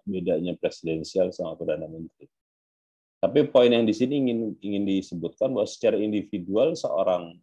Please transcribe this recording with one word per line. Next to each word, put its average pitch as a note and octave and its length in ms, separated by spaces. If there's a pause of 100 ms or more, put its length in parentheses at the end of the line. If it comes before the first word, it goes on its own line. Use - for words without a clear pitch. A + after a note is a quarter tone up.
bedanya F2 480
presidensial E2 800
sama E2 240
Perdana D#2 320
Menteri. E2 400 (880)
Tapi C3 320
poin B2 160
yang A#2+ 160
di G#2+ 80
sini B2+ 240 (100)
ingin, A2+ 380
ingin G2+ 240
disebutkan F#2 640
bahwa A2+ 160
secara G#2+ 320
individual G#2 800
seorang F2+ 640